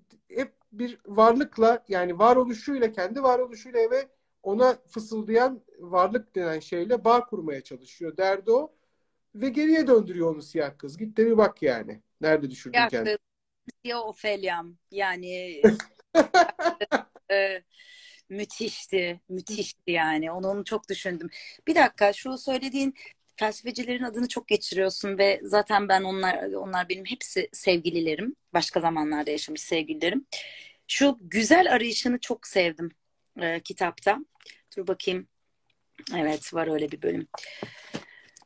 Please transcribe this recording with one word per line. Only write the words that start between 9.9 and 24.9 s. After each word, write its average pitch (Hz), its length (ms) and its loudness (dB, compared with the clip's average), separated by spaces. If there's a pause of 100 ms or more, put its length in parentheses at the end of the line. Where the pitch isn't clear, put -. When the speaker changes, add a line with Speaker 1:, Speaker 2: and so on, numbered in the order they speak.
Speaker 1:
onu 151 80 -12
siyah 143 360 -4
kız. 147 200 -14
Git 214 180 -10
de 220 100 4
bir 226 100 4
bak 208 260 4
yani. 110 400 -2 (180)
Nerede 156 300 2
düşürdün 127 280 -6
Speaker 2:
Siyah 240 100 4
Speaker 1:
kendini? 208 280 -2
Speaker 2:
kız, - 580 -18 (100)
siyah 240 220 -6
Ophelia'm. 185 720 -6 (120)
Yani 180 720 -6 (520)
Speaker 1:
<laughs> - 1160 2
Speaker 2:
e, 196 320 0 (680)
müthişti. 190 1000 -6
Müthişti 185 640 -8
yani. 160 420 0
Onu, 190 160 -4
onu 202 160 -4
çok - 240 -6
düşündüm. 175 420 -8 (360)
Bir 320 80 2
dakika, 220 380 4
şu 262 260 -8
söylediğin 269 560 -4 (420)
felsefecilerin 240 680 -4
adını 240 260 -4
çok - 200 -8
geçiriyorsun 190 720 0